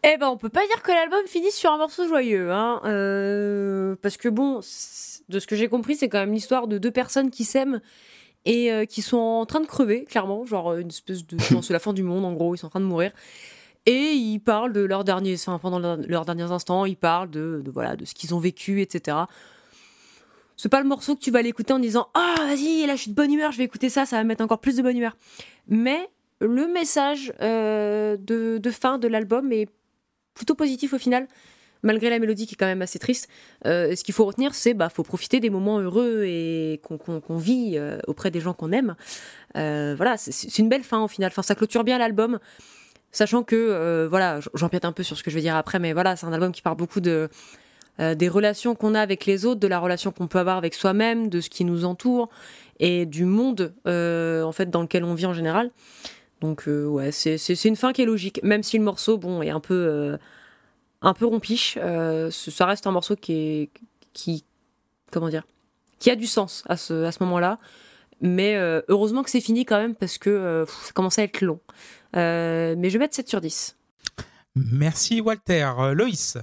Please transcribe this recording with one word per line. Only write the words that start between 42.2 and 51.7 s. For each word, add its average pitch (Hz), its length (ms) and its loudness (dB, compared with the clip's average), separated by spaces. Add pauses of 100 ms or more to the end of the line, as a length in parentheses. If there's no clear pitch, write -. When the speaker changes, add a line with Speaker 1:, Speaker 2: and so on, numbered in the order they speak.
Speaker 1:
sachant 226 320 2
que, 226 120 2
euh, 170 540 2
voilà, 175 320 2
j-, - 140 -10
j'empiète 170 300 0
un 170 60 0
peu 170 120 -6
sur 156 140 -6
ce - 60 -12
que 160 80 -4
je 147 40 -4
vais 165 60 0
dire 160 140 0
après, 160 240 0
mais 165 140 0
voilà, 180 220 2
c'est 175 100 -10
un 165 80 -4
album 180 180 0
qui - 100 -10
part 160 140 -2
beaucoup 170 260 -4
de, 160 280 0 (720)
euh, 160 160 2
des 165 140 2
relations 208 460 2
qu'on 214 200 2
a 214 40 4
avec 196 260 0
les 196 200 2
autres, 240 160 2
de 202 60 2
la 185 120 2
relation 180 320 0
qu'on 175 160 -6
peut 185 120 2
avoir 185 180 2
avec 170 160 -2
soi-même, 220 560 2
de 175 100 0
ce 165 100 -6
qui - 160 -2
nous 175 200 0